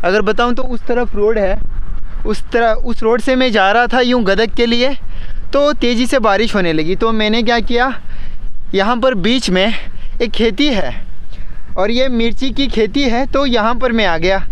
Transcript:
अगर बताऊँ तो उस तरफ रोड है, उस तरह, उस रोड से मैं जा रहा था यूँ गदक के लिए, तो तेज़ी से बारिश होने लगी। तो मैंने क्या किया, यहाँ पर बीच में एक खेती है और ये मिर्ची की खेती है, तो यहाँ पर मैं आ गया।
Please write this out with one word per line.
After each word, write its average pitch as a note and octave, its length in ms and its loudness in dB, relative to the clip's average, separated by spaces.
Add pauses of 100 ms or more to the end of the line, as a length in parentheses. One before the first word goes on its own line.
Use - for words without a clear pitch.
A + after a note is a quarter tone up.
अगर F#3+ 180 0
बताऊँ A3+ 320 0
तो B3+ 100 2
उस B3 220 0
तरफ A#3+ 300 0
रोड G#3+ 220 2
है, G3 200 0 (680)
उस G#3+ 240 0
तरह, A#3 220 0 (100)
उस A#3+ 200 0
रोड A3+ 180 2
से C4 160 0
मैं B3+ 160 0
जा G3 200 2
रहा A#3+ 140 2
था A#3+ 140 0
यूँ B3 240 2
गदक G3+ 300 0
के A#3+ 120 2
लिए, A#3+ 220 2 (640)
तो F#3+ 220 2
तेज़ी A#3+ 320 0
से B3+ 140 0
बारिश G#3+ 340 0
होने F3+ 180 0
लगी। D#3 240 0
तो A3+ 160 0
मैंने A3 300 0
क्या A#3+ 180 0
किया, A#3+ 320 0 (840)
यहाँ G3+ 220 0
पर B3+ 200 0
बीच A3 340 -2
में F#3+ 240 0 (440)
एक A#3 120 -2
खेती C#4 380 0
है F#3+ 220 0 (840)
और G3 140 0
ये B3+ 200 0
मिर्ची A#3 400 0
की C4+ 180 -2
खेती A3 340 -2
है, B3 240 0
तो C4+ 200 -2
यहाँ A#3 280 0
पर B3 180 0
मैं A3 140 0
आ E3+ 120 0
गया। F#3+ 340 0